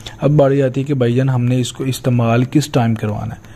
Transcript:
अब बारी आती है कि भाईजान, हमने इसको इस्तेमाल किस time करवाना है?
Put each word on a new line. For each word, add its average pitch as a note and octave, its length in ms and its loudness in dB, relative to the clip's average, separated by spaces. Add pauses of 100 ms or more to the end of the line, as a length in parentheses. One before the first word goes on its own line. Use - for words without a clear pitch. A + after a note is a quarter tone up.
(200)
अब C#3+ 100 2
बारी C#3 300 4
आती C3 200 0
है C3 60 -4
कि D3 80 -2
भाईजान, B2 340 2
हमने B2+ 300 0
इसको B2+ 260 -4
इस्तेमाल B2 600 0
किस C#3 280 0
time A#2 220 2
करवाना G#2+ 400 -6
है? - 220 -18